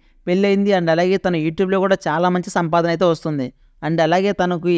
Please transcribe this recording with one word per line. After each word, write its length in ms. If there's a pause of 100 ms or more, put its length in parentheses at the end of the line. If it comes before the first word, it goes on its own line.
(260)
పెళ్ళయింది 520
and 160
అలాగే 220 (100)
తన 80 (100)
YouTube-లో 400
కూడా 120 (100)
చాలా 280
మంచి 240
సంపాదన 360
అయితే 180
వస్తుంది. 340 (400)
And 200
అలాగే 340
తనకు 380